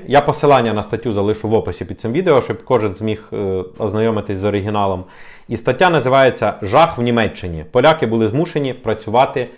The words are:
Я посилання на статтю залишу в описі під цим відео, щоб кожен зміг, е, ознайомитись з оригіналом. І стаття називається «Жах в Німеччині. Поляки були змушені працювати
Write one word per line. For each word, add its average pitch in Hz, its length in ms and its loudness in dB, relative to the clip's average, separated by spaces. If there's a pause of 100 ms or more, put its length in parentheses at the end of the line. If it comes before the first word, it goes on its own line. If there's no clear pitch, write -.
Я 139 140 6
посилання 135 520 2
на 104 100 -2
статтю 113 280 -4
залишу 104 380 -2
в 113 40 2
описі 98 320 -2
під 95 140 -12
цим 110 120 -6
відео, 151 300 2
щоб - 220 -8
кожен 107 320 0
зміг, 107 280 -4 (100)
е, 95 300 -4 (140)
ознайомитись 107 600 -2
з 95 80 -4
оригіналом. 101 580 -2 (440)
І 117 100 -6
стаття 156 320 0
називається 131 720 2
«Жах 127 360 2
в 123 40 -4
Німеччині. 101 680 -2
Поляки 147 340 4
були 113 220 0
змушені 139 460 -4
працювати 120 760 -2 (100)